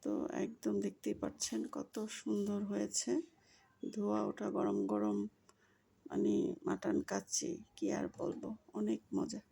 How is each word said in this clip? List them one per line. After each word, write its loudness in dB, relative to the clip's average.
তো 0
একদম -2
দেখতেই -2
পাচ্ছেন -2
কত -8
সুন্দর 0
হয়েছে, 0
ধোয়া 0
ওঠা -2
গরম 2
গরম, 2
মানে, 2
মাটন 0
কাচ্চি, -2
কি -4
আর 0
বলবো, -4
অনেক 0
মজা। 0